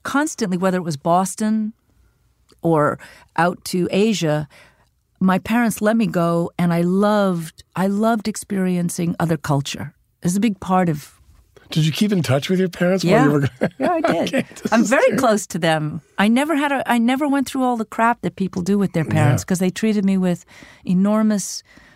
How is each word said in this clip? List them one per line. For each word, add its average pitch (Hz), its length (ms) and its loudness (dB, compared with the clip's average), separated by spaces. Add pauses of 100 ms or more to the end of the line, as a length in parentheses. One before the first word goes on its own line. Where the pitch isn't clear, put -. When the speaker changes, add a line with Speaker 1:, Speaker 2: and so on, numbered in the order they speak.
Speaker 1:
constantly, 220 560 -4
whether 185 180 0
it 180 80 -4
was 156 140 -6
Boston 214 760 -2 (880)
or 151 380 2 (380)
out 180 300 0
to 175 240 -2
Asia, 165 560 0 (760)
my 190 180 2
parents 226 420 -2
let 214 160 2
me 226 100 2
go, 170 520 0
and 175 140 2
I 170 100 2
loved, 190 840 0 (100)
I 180 140 -2
loved 220 400 0
experiencing 180 880 -4
other 165 180 0
culture. 143 580 -4 (280)
It's 175 140 -2
a 202 40 0
big 208 200 0
part 185 280 0
of 147 240 -6 (580)
Speaker 2:
Did 156 140 0
you 156 80 2
keep 208 200 0
in 180 100 2
touch 135 260 0
with 190 120 2
your 185 80 0
parents 180 360 0
while 170 80 2
Speaker 1:
Yeah. 233 120 6
Speaker 2:
you - 80 4
were 147 80 2
go- - 340 -2
<laughs> - 40 -16
Speaker 1:
Yeah, 269 140 0
I 330 80 0
did. 247 280 0
Speaker 2:
Okay, 175 180 -2 (160)
this - 100 -4
Speaker 1:
I'm 226 100 4
Speaker 2:
is 190 80 0
Speaker 1:
very 285 140 4
Speaker 2:
serious. 349 160 2
Speaker 1:
close 220 280 2
to 190 100 -8
them. 160 420 0 (180)
I 202 100 4
never 277 280 2
had 285 160 0
a, 262 80 0 (100)
I 240 80 2
never 262 300 2
went 277 200 0
through 262 160 -2
all 247 120 0
the 220 80 -4
crap 233 380 0
that 175 140 -4
people 185 260 -4
do 190 160 0
with 196 140 0
their 165 120 0
parents 123 380 2
Speaker 2:
Yeah. - 60 -16
Speaker 1:
'cause 185 100 0
they 185 120 0
treated 208 340 0
me 196 120 2
with 180 280 -2 (400)
enormous 208 800 0 (340)